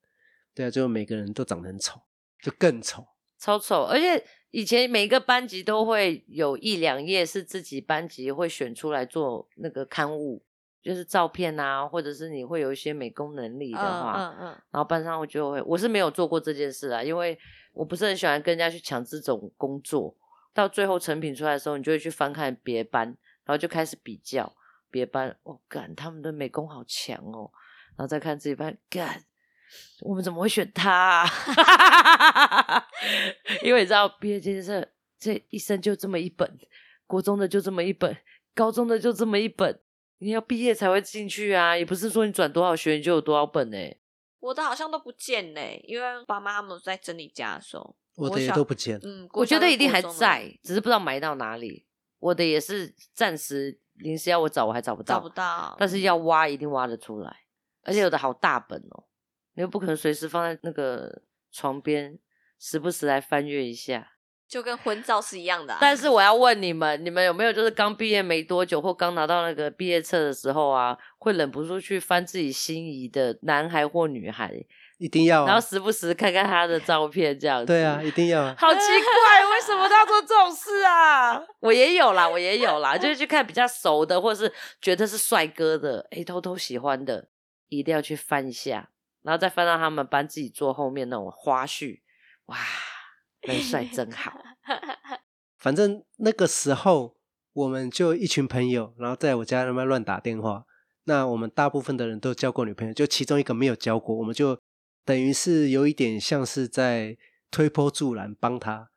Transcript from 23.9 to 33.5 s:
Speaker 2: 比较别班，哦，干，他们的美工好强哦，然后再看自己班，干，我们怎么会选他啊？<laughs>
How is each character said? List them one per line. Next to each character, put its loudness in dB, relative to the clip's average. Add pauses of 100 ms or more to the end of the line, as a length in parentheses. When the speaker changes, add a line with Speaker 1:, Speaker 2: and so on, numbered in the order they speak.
Speaker 2:
比 -16
较 -6 (340)
别 -4
班， -6
哦， -20
干， -14
他 -14
们 -16
的 -8
美 -8
工 -8
好 -18
强 -10 (160)
哦， -16 (460)
然 -
后 -6
再 -4
看 -6
自 -10
己 -4
班， -10 (120)
干， -8 (760)
我 -8
们 -6
怎 -6
么 -6
会 2
选 -2
他 2
啊？ 4 (1600)
<laughs> -20 (760)